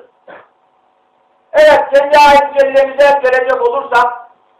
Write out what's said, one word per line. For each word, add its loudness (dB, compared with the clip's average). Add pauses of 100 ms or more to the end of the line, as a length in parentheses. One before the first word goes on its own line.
(1500)
Evet, 2
kendi 2
ayet-i 2
cellemize 0
gelecek -2
olursak, -2 (460)